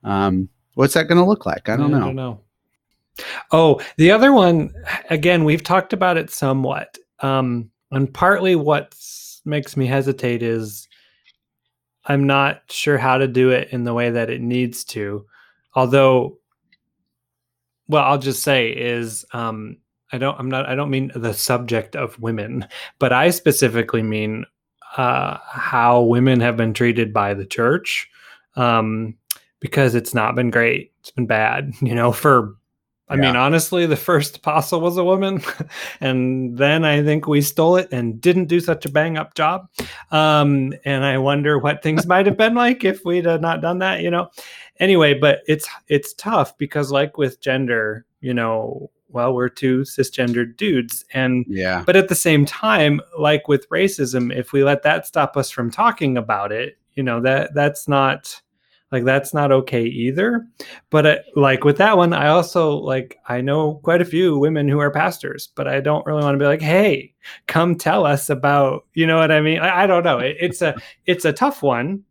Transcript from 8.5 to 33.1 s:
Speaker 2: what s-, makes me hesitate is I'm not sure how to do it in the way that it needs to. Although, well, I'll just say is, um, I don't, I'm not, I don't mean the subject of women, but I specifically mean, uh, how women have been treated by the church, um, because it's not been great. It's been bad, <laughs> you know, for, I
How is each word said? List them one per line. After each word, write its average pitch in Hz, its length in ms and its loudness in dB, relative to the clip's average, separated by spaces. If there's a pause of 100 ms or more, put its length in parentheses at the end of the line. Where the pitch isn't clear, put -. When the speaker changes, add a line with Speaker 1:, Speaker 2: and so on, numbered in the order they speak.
Speaker 2:
what 147 360 0
s-, - 520 -20
makes 147 320 -6
me 135 100 -2
hesitate 131 560 -2
is 113 460 -6 (1160)
I'm 139 220 0
not 139 440 -2
sure 147 280 -2
how 131 200 2
to 135 80 0
do 127 240 2
it 127 220 0
in 123 120 -4
the 120 100 -4
way 120 160 -2
that 117 200 -2
it 127 100 -8
needs 123 440 -4
to. 104 400 -8 (500)
Although, 131 640 2 (1500)
well, 147 160 4
I'll 135 140 4
just 131 240 -4
say 127 280 2
is, 117 600 -6
um, 110 440 -8 (360)
I 131 60 -6
don't, 135 200 -4
I'm 127 120 -8
not, 135 180 -4
I 131 60 -6
don't 143 160 -4
mean 135 240 -2
the 113 200 -4
subject 117 600 -4
of 135 240 -8
women, 113 460 -6 (320)
but 123 140 2
I 139 180 4
specifically 117 720 0
mean, 107 420 -4 (520)
uh, 127 420 -2 (120)
how 120 520 2
women 123 380 4
have 120 160 0
been 113 160 0
treated 113 400 0
by 104 220 -2
the 98 100 -8
church, - 640 -2 (460)
um, 110 600 0 (460)
because 131 340 2
it's 117 200 -2
not 117 200 0
been 123 160 -2
great. 120 500 -2
It's - 100 -20
been 123 160 -6
bad, 117 500 -2
<laughs> - 60 -20
you 117 120 -2
know, 120 180 2
for, 120 420 2 (540)
I 143 80 -4